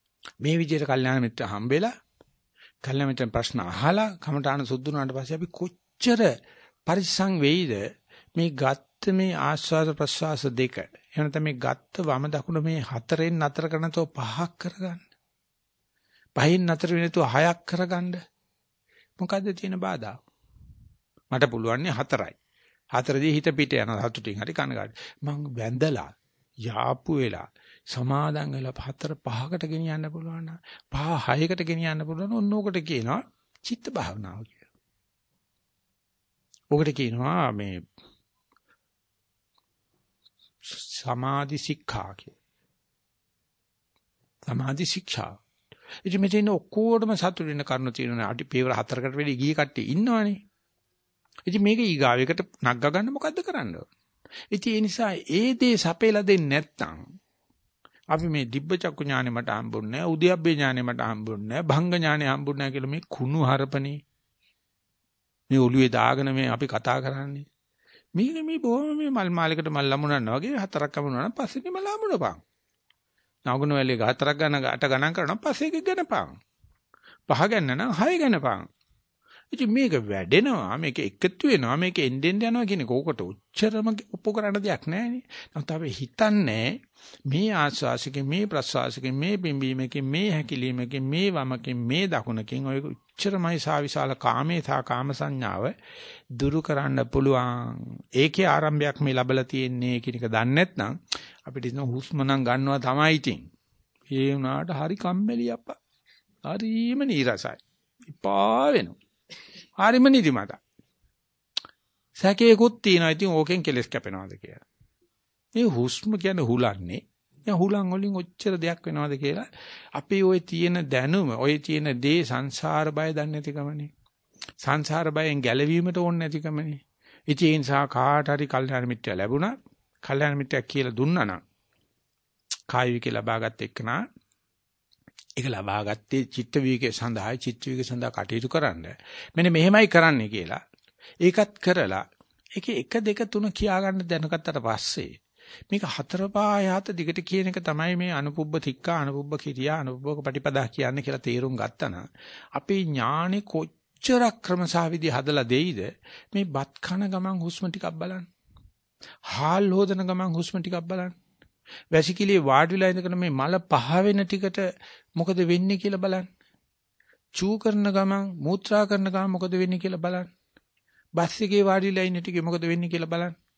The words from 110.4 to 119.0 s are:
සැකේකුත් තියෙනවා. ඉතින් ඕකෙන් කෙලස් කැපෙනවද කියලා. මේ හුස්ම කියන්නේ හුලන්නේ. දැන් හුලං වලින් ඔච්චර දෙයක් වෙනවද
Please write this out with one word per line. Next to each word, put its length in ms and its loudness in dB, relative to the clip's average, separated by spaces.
සැකේකුත් 640 8
තියෙනවා. 300 6
ඉතින් 200 2
ඕකෙන් 340 2
කෙලස් 240 0
කැපෙනවද 480 -8
කියලා. 320 -20
මේ 100 4
හුස්ම 480 2
කියන්නේ 320 0
හුලන්නේ. 560 0
දැන් 120 2
හුලං 320 2
වලින් 260 -2
ඔච්චර 420 -4
දෙයක් 240 -2
වෙනවද 360 -4